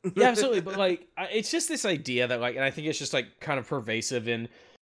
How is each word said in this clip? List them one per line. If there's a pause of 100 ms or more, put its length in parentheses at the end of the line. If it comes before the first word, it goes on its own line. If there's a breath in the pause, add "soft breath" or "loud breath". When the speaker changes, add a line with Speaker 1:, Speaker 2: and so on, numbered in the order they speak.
Speaker 1:
<laughs>
Speaker 2:
Yeah,
absolutely,
but,
like, (100)
I,
it's
just
this
idea
that,
like,
and
I
think
it's
just,
like,
kind
of
pervasive
in, (320 soft breath)